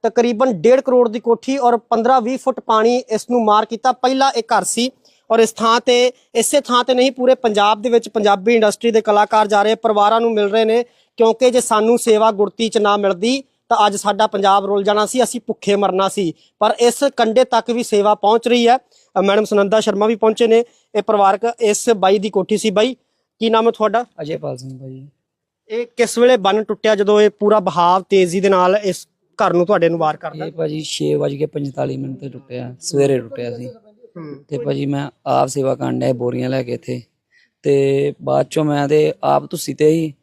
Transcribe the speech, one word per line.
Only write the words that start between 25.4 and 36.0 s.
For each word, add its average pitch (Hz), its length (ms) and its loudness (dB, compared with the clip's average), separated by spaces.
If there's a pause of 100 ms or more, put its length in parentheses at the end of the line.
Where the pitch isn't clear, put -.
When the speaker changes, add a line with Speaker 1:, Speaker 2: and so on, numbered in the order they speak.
Speaker 1:
ਇਹ 233 160 -6 (120)
ਕਿਸ 233 200 0
ਵੇਲੇ 247 200 4
ਬੰਨ 196 260 0
ਟੁੱਟਿਆ, 214 320 0
ਜਦੋਂ 208 260 4
ਇਹ 208 80 6
ਪੂਰਾ 208 300 2
ਬਹਾਵ 180 500 2
ਤੇਜ਼ੀ 185 300 2
ਦੇ 196 100 0
ਨਾਲ 185 340 2
ਇਸ 185 240 -6 (260)
ਘਰ 185 200 -2
ਨੂੰ 170 120 2
ਤੁਹਾਡੇ 170 240 2
ਨੂੰ 170 100 -4
ਵਾਰ 151 180 -2
ਕਰਦਾ? 156 280 -12
Speaker 2:
ਇਹ 165 60 -10
ਭਾਜੀ 156 300 -6
ਛੇ 147 340 -4
ਵੱਜ 143 200 -4
ਕੇ 143 100 -4
ਪੰਤਾਲੀ 135 520 -6
ਮਿੰਟ 135 220 -10
ਤੇ 139 100 -12
ਟੁੱਟਿਆ, 123 500 -14
ਸਵੇਰੇ 139 400 0
ਟੁੱਟਿਆ 120 380 -12
ਸੀ। 123 120 -14 (480)
Speaker 1:
ਹੂੰ। 151 300 -16
Speaker 2:
ਤੇ 147 100 -8
ਭਾਜੀ, 139 280 -6
ਮੈਂ 143 240 -6 (160)
ਆਪ 135 220 0
ਸੇਵਾ 131 280 -4
ਕਰਨ 127 240 -6
ਡਿਆ 131 140 -2